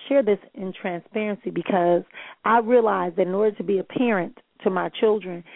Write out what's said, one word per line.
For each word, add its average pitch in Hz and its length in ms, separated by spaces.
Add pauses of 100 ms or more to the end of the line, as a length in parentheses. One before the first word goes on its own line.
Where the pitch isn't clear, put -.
share 277 140
this 202 160 (160)
in 190 180
transparency 196 760
because 175 500 (420)
I 220 160
realized 208 580
that 185 100
in 185 80
order 208 220
to 185 60
be 196 140
a 185 60
parent 214 560 (240)
to - 80
my 175 180
children, 185 540 (120)